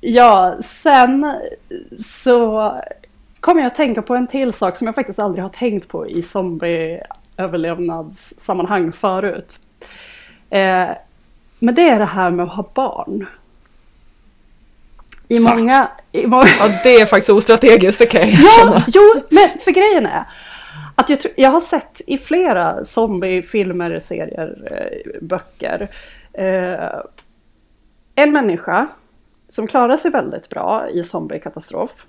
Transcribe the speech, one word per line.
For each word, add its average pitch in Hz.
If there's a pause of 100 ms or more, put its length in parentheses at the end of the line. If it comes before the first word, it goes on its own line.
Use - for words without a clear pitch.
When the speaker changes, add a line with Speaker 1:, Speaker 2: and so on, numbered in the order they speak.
Speaker 1:
ja, 226
sen 269 (760)
så 220 (680)
kommer 339
jag 262
att 247
tänka 240
på 240
en 247
till 262
sak 214
som 240
jag 226
faktiskt 214
aldrig 190
har 190
tänkt 208
på 160
i 170
zombieöverlevnadssammanhang 170
förut. 190 (920)
Eh, 190 (720)
men 233
det 339
är 226
det 185
här 180
med 175
att 165
ha 196
barn. 202 (2000)
I 233
Speaker 2:
Ha. 233
Speaker 1:
många, 247 (220)
i -
må- 254 (140)
Speaker 2:
Ja, 202 (140)
det 254
är 220
faktiskt 208
ostrategiskt, 214
det 233
kan 220
jag 214
Speaker 1:
Ja, 214
Speaker 2:
erkänna. 427
Speaker 1:
jo, 415 (160)
men 359 (140)
för 370
grejen 370
är - (720)
att 247
jag 285
tr-, -
jag 262
har 320
sett -
i 277
flera 269
zombiefilmer, 185
serier, 165 (140)
eh, - (100)
böcker, - (460)
eh, 185 (1300)
en 294
människa 208 (600)
som 220
klarar 247
sig 330
väldigt -
bra -
i 175
zombiekatastrof 160 (180)